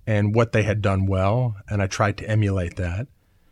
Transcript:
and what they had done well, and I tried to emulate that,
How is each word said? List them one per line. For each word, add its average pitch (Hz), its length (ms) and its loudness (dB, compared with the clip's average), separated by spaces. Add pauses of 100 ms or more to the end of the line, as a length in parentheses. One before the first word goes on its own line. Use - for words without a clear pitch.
and 104 300 2
what 117 160 2
they 110 100 4
had 104 200 -2
done 98 240 2
well, 101 500 0 (120)
and 104 140 -2
I 95 60 0
tried 104 300 0
to - 100 -10
emulate 98 480 0
that, 92 320 -4 (440)